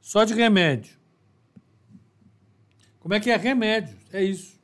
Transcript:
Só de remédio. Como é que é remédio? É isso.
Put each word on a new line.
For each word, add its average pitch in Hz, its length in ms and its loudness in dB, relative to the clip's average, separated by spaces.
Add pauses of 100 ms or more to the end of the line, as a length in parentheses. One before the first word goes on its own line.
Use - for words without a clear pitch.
Só - 240 2
de 220 80 -4
remédio. 190 640 2 (2000)
Como 170 140 -8
é 208 80 0
que 233 100 -2
é 233 60 2
remédio? 220 580 -2 (160)
É 196 120 -4
isso. 190 300 -6 (100)